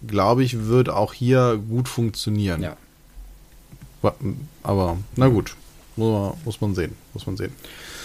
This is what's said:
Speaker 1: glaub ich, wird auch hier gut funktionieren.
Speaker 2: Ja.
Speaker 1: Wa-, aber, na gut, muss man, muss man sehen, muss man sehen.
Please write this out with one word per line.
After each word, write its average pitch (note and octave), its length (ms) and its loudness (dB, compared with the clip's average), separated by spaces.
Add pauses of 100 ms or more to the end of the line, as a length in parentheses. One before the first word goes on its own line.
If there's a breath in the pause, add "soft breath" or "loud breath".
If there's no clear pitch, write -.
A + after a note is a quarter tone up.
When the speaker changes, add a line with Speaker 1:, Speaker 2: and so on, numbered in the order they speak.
Speaker 1:
glaub G#2+ 320 4
ich, A#2+ 280 0
wird B2 200 4
auch G#2 260 0
hier B2 540 4
gut B2 220 -2
funktionieren. G#2 760 -2
Speaker 2:
Ja. D#2+ 140 -8 (1200)
Speaker 1:
Wa-, - 140 0 (480)
aber, F#2 340 0 (200)
na C3 100 6
gut, A2 280 2 (420)
muss A2+ 160 2
man, G2+ 200 0 (120)
muss A2+ 160 -8
man G2+ 140 0
sehen, E2+ 180 -2 (200)
muss G#2 140 -12
man G2 80 -4
sehen. F#2+ 160 -6 (540 loud breath)